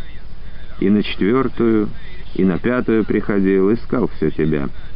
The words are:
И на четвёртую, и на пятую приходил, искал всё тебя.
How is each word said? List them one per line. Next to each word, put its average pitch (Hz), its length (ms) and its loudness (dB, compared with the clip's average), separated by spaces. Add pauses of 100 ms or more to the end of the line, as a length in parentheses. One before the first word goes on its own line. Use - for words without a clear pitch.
(800)
И 98 100 2
на 104 140 4
четвёртую, 113 840 0 (460)
и 95 100 0
на 87 140 2
пятую 113 460 0
приходил, 101 680 2
искал - 360 0
всё 78 220 0
тебя. 76 380 0 (280)